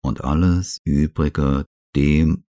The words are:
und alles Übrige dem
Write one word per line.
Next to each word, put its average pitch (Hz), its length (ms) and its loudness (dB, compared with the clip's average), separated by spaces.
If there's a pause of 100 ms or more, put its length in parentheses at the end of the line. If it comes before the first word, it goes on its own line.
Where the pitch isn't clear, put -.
und 65 200 -6
alles 87 600 0
Übrige 73 800 -2 (300)
dem 76 560 2